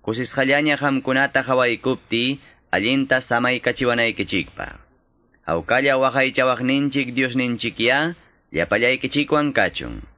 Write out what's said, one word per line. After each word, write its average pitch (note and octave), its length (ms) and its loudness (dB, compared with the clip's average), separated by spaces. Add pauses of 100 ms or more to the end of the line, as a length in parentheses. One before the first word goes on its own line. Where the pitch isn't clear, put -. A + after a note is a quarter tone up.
kusisqallaña C3+ 800 0
qamkunata C3+ 640 0
hawaykuptiy, B2+ 960 0 (320)
allinta C3 480 2
samaykachiwanaykichikpaq. A#2+ 1600 -2 (640)
Hawkalla B2 520 2
waqaychawaqninchik C3 1160 0
Diosninchikya, B2 1000 0 (380)
llapallaykichikwan C3 1000 0
kachun. B1+ 500 -4 (160)